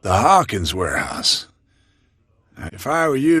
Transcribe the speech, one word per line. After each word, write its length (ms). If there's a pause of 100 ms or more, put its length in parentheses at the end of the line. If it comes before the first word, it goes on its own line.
The 140
Hawkins 580
warehouse. 720 (1120)
If 280
I 220
were 80
you 240